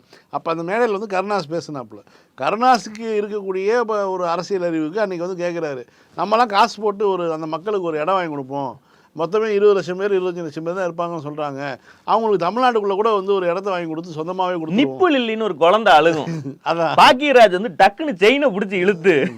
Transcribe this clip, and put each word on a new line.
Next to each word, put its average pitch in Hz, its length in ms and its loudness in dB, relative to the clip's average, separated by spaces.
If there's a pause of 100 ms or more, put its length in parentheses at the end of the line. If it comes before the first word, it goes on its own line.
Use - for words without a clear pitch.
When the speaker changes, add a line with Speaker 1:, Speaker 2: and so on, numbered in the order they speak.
(300)
Speaker 1:
அப்ப 165 240 -6
அந்த 165 80 -6
மேடையில 202 360 -2
வந்து 208 180 -8
கருணாஸ் 190 340 -4
பேசினாப்புல. 131 520 -10 (360)
கருணாஸுக்கு 214 720 0
இருக்கக்கூடிய 208 720 -2
ப-, 208 300 -2
ஒரு 180 160 -4
அரசியல் 180 360 -2
அறிவுக்கு 165 380 -2
அன்னைக்கு 180 260 -4
வந்து 180 180 -6
கேக்குறாரு, 160 380 -6 (360)
"நம்மலாம் 214 280 2
காசு 208 340 0
போட்டு 208 280 0
ஒரு, 175 240 -2
அந்த 160 140 -6
மக்களுக்கு 170 400 -4
ஒரு 156 140 -4
இடம் 170 140 0
வாங்கி 180 160 0
கொடுப்போம். 139 500 -8 (380)
மொத்தமே 175 260 -2
இருபது 208 300 4
லட்சம் 180 220 -2
பேர், 202 160 -2
இருபத்தஞ்சு 180 300 -2
லட்சம் 160 220 -10
பேர் 170 100 -4
தான் 190 140 -4
இருப்பாங்கன்னு 170 380 -6
சொல்றாங்க. 143 520 -8 (260)
அவங்களுக்கு 202 420 2
தமிழ்நாட்டுக்குள்ள 214 480 0
கூட 214 180 2
வந்து 196 220 0
ஒரு 185 120 0
இடத்த 190 240 -2
வாங்கி 175 180 -4
கொடுத்து 160 360 -8
சொந்தமாவே 180 300 -2
கொடுத்துருவோம்." 165 240 -2
Speaker 2:
நிப்பு 359 360 2
லில்லின்னு 220 280 -2
ஒரு 190 140 -2
குழந்தை 190 360 6
அழுகும். 156 320 6
Speaker 1:
<laughs> 143 400 -8
அதான். 160 320 0
Speaker 2:
பாக்கியராஜ் 247 640 6
வந்து 202 180 -6
டக்குன்னு 208 360 2
செயினை 254 340 4
புடிச்சு 196 240 -2
இழுத்து 175 640 2